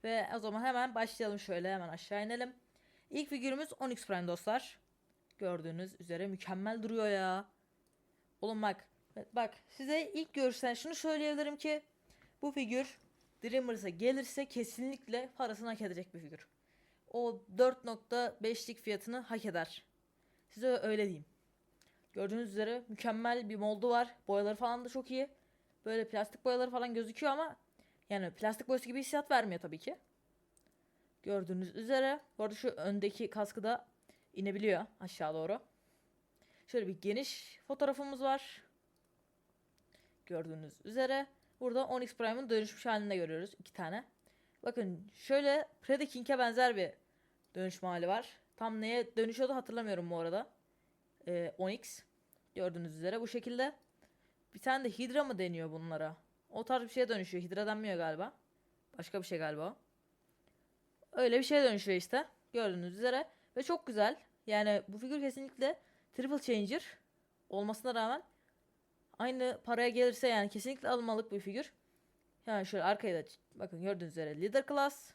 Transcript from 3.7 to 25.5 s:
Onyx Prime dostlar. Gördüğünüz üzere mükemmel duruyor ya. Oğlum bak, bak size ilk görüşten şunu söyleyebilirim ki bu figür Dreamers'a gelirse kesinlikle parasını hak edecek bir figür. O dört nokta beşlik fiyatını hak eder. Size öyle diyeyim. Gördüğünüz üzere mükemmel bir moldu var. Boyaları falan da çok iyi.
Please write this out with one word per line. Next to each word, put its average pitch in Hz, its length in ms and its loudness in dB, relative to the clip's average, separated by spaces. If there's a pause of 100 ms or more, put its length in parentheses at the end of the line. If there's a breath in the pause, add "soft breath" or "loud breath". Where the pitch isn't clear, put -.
Onyx 247 260 -4
Prime 180 220 0
dostlar. 214 500 -2 (600)
Gördüğünüz 175 640 -4
üzere 175 260 -4
mükemmel 196 560 -4
duruyor 220 260 2
ya. 190 360 2 (960 soft breath)
Oğlum 214 220 -2
bak, 202 220 0 (480)
bak 233 220 0 (140)
size 302 460 0
ilk 320 200 -4
görüşten 254 400 2
şunu 302 200 -6
söyleyebilirim 302 600 0
ki 302 260 -2 (600 soft breath)
bu 285 80 0
figür 262 500 -2 (420)
Dreamers'a 226 460 0
gelirse 262 600 0
kesinlikle 247 880 -6
parasını 226 320 -4
hak 226 120 -6
edecek 180 340 -6
bir 170 60 -12
figür. 156 280 -16 (640 soft breath)
O 240 300 -2 (160)
dört 254 260 6
nokta 240 580 -2
beşlik 226 380 -2
fiyatını 220 380 -4
hak 226 260 -6
eder. 170 400 -4 (640 soft breath)
Size 240 200 -2
öyle 214 360 4
diyeyim. 160 200 -4 (880 soft breath)
Gördüğünüz 202 380 -4
üzere 214 380 -2
mükemmel 226 600 -2
bir 214 80 -6
moldu 214 340 0
var. 240 240 4 (140)
Boyaları 202 280 4
falan 240 280 -2
da 247 40 -10
çok 254 220 -6
iyi. 262 180 0 (560 soft breath)